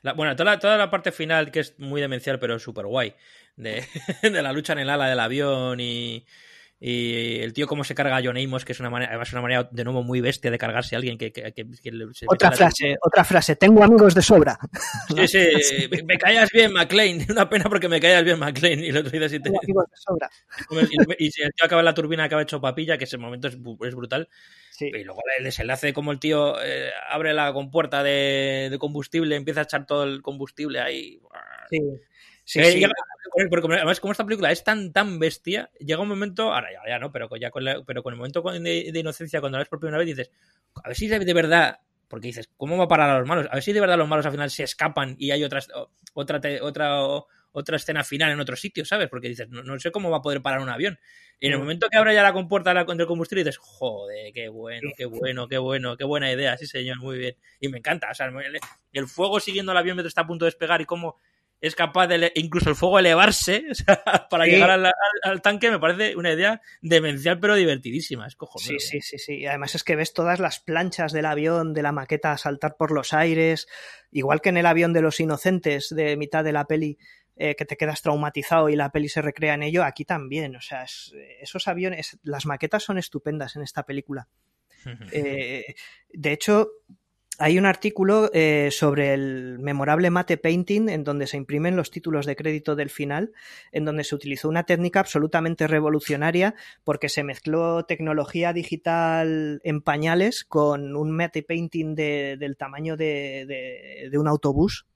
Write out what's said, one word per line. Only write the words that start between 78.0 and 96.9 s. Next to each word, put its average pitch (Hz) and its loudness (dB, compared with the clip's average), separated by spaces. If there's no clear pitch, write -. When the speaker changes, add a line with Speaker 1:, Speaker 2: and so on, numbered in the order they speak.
Speaker 2:
traumatizado 147 2
y 147 2
la 139 0
peli 147 -2
se 160 -4
recrea 151 -2
en 147 -6
ello, 165 0
aquí 143 -4
también, 143 -6
o 120 -20
sea, 127 -12
es, - -18
esos - -8
aviones, 180 -6
las 143 -8
maquetas 151 -2
son 196 -4
estupendas 151 -8
en 147 -10
esta 139 -8
película. 139 -10
Speaker 1:
Ujú. 117 -16
Speaker 2:
Eh, 135 -6
de 151 -2
hecho, 208 2
hay 160 4
un 196 6
artículo, 208 4
eh, 151 4
sobre 143 2
el 131 -4
memorable 143 2
mate 175 2
painting 180 0
en 156 -2
donde 143 -2
se - -8
imprimen 147 -2
los 170 -2
títulos 156 -4
de 143 -4
crédito 151 -4
del 143 -4
final, 151 -6
en 151 -2
donde 151 -4
se - -4
utilizó 143 -6
una 165 0
técnica 175 2
absolutamente 160 0
revolucionaria 151 0
porque 147 -2